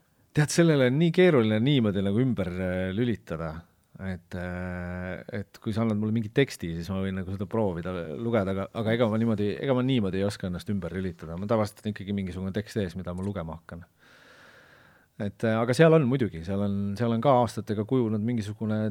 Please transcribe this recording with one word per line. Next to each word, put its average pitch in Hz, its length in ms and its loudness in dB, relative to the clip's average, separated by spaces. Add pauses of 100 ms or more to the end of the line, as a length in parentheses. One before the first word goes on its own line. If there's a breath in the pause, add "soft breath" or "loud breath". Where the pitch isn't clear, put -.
(340 soft breath)
Tead, 151 140 2
sellele 151 380 4
on 127 120 2
nii 170 140 4
keeruline 120 480 6
niimoodi 113 420 4
nagu 101 160 2
ümber, 104 300 0
äh, 92 440 -2
lülitada. 85 680 -4 (380)
Et, 95 400 -10
äh, 90 840 -8 (160)
et - 180 -14
kui 113 160 -6
sa 110 80 0
annad 110 160 0
mulle 107 160 0
mingi 110 160 -2
teksti, 131 460 0
siis 82 160 -6
ma 95 100 -2
võin 95 160 -4
nagu 90 160 -6
seda 95 160 -6
proovida 92 400 -2 (240)
lugeda, 107 400 0
aga, 95 140 -4 (100)
aga 110 160 0
ega 117 160 2
ma 110 80 0
niimoodi, 107 300 0 (100)
ega 139 160 0
ma 123 80 2
niimoodi 104 380 0
ei 98 80 2
oska - 180 -6
ennast 87 240 -6
ümber 87 240 -4
lülitada. 85 420 -8
Ma 101 140 -6
tavaliselt 107 320 0
on 107 80 -4
ikkagi 101 240 -6
mingisugune 95 400 -4
tekst 107 240 -6
ees, 87 160 -4
mida 90 200 -8
ma 92 120 -6
lugema 87 320 -6
hakkan. - 240 -16 (1400 soft breath)
Et, 101 240 -6
äh, 113 160 2
aga 120 160 0
seal 160 220 8
on 151 100 4
muidugi, 104 400 0
seal 98 160 -2
on, 101 120 0 (200)
seal 117 160 0
on 113 140 0
ka 143 160 6
aastatega 107 500 -2
kujunenud 110 320 0
mingisugune 107 540 -2 (140)